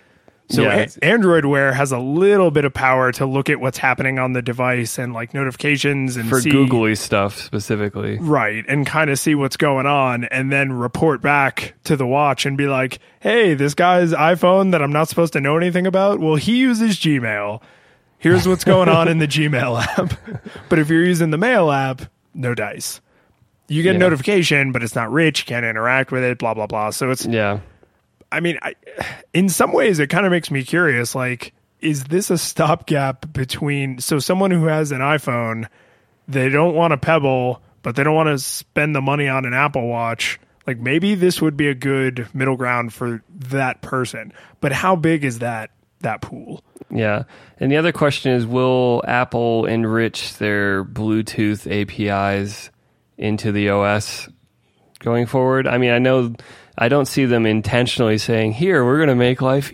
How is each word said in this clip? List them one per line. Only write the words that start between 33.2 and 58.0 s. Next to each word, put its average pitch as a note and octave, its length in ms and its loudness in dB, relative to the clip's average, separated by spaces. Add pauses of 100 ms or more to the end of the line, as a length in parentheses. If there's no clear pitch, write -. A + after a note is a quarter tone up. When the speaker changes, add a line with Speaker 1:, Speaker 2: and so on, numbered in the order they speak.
Speaker 1:
between, C#3 680 -4
so D3 200 -2
someone F#3+ 320 0
who E3 160 2
has D#3 240 0
an C3+ 100 -6
iPhone, A#2+ 680 -2 (600)
they C3+ 220 -2
don't D3+ 260 2
want E3 180 2
a C#3+ 40 4
Pebble, C3 640 0 (200)
but A#2 120 -6
they C#3 80 0
don't D#3 140 2
wanna D#3 220 2
spend D3 580 -4
the C3+ 40 -2
money C#3+ 280 0
on C3 160 -2
an B2 100 -4
Apple C#3 320 0
Watch. A#2 540 -4 (260)
Like, B2+ 140 -6
maybe E3 340 0
this F3+ 260 2
would D#3 160 0
be D3 120 0
a C#3 60 0
good C3 600 -2
middle C3+ 220 0
ground B2 360 -2
for A#2+ 300 -6 (280)
that C3 300 -4
person. B2 520 -8 (280)
But C#3 120 -2
how F#3 240 0
big D#3+ 280 0
is A#2+ 140 -4
that, A2+ 320 -8 (300)
that A2 200 -6
pool? - 440 -16 (260)
Speaker 2:
Yeah. G#2+ 320 -2 (380)
And C3+ 100 0
the C#3+ 60 2
other D#3+ 160 2
question C#3+ 400 0
is, A#2+ 120 2
will B2+ 640 2
Apple A#2+ 600 0
enrich A2+ 720 -2
their G2+ 460 0
Bluetooth G#2+ 840 -2
A G2+ 140 -2
P G2+ 240 -4
Is G2+ 640 -2 (480)
into G#2+ 340 -2
the G#2 180 0
O G2+ 120 2
S G#2 460 -2 (720)
going A#2 280 0
forward? C3 420 0
I B2 100 0
mean, B2+ 140 2
I A#2+ 80 4
know B2+ 340 2 (440)
I A#2+ 120 2
don't C#3+ 160 2
see C#3 180 0
them A#2+ 220 2
intentionally A2 720 2